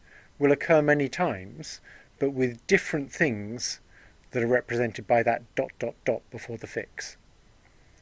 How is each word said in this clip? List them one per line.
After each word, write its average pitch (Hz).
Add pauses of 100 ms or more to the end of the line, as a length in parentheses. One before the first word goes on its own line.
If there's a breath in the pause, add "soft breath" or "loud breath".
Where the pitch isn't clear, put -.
(380 soft breath)
will 143
occur 151
many 147
times, 120 (380 loud breath)
but 143
with 127
different 160
things 113 (500 soft breath)
that 123
are 117
represented 120
by 117
that 117 (120)
dot, 135
dot, 117 (100)
dot -
before 117
the 110
fix. - (840 soft breath)